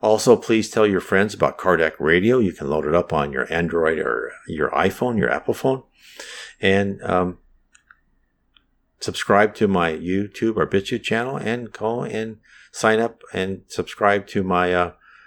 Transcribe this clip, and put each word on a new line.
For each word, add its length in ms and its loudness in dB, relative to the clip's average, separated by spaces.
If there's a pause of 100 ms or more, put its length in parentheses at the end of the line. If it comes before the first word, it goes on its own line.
Also, 360 6
please 340 0
tell 160 2
your 140 2
friends 340 0
about 240 0
Kardec 400 2
Radio. 400 4
You 140 2
can 180 -8
load 160 -2
it 80 0
up 180 0
on 200 -2
your 200 -4
Android 460 0
or 340 -4 (140)
your 240 -2
iPhone, 480 -2
your 120 2
Apple 220 -2
phone. 300 -2 (760)
And, 420 2
um, 360 -2 (1600)
subscribe 580 2
to 100 2
my 260 2
YouTube 640 -4
or 100 0
BitChute 360 -2
channel 340 -4
and 360 -6
go 300 -4
and 340 -8 (340)
sign 300 2
up 220 -4 (100)
and 360 -6
subscribe 600 0
to 140 -2
my, 320 0
uh, 180 0 (340)